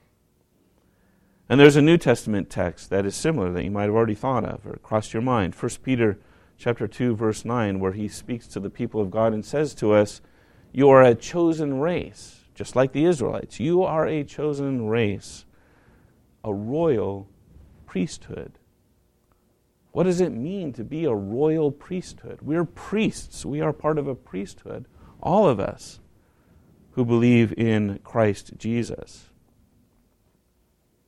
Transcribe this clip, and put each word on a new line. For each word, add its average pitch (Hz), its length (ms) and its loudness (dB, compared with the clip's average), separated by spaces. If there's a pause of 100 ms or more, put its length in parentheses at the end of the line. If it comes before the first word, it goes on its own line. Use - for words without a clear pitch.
(1500)
And 123 120 4
there's 143 160 12
a 151 60 6
New 165 160 6
Testament 113 520 0
text 87 400 -6
that 98 160 0
is 98 100 -6
similar 120 360 -2
that 87 120 -4
you 87 80 -4
might 101 120 -2
have 104 100 0
already 110 220 2
thought 127 280 -2
of - 220 -10
or - 120 -14
crossed - 360 -4
your 110 80 -4
mind. 117 320 0
First - 300 -8
Peter 117 340 0 (400)
chapter 117 300 -4
two, 123 280 -2
verse 107 300 -4
nine, 110 340 -2
where 95 120 -2
he 104 160 -6
speaks - 400 -12
to - 120 -10
the 98 100 -8
people 113 320 -8
of 95 100 -4
God 110 220 0
and 107 120 -6
says 143 300 -4
to 107 160 0
us, 104 300 2 (500)
"You 139 180 6
are 135 140 10
a 123 100 8
chosen 156 680 -2
race," - 640 -8 (100)
just - 200 -8
like 131 180 2
the 143 100 0
Israelites. 156 560 -2
"You 170 240 0
are 156 240 -2
a 151 160 -2
chosen 139 640 -4
race, 107 580 -2 (1000)
a 107 80 -4
royal 104 760 -2 (580)
priesthood." - 720 -10 (1300)
What 160 120 0
does 180 180 0
it 175 100 0
mean 160 420 -8
to 110 120 -10
be 147 180 -8
a 135 100 0
royal 143 560 0
priesthood? - 720 -12
We're 151 220 -2
priests. - 800 -6
We 135 140 -6
are 156 140 -2
part 151 240 -2
of 143 100 -4
a 131 80 -6
priesthood, 127 720 -14 (340)
all 190 280 2
of 107 100 0
us - 400 -8 (920)
who 127 120 -2
believe 117 540 4
in 107 420 0
Christ - 580 -2
Jesus. - 720 -8 (1800)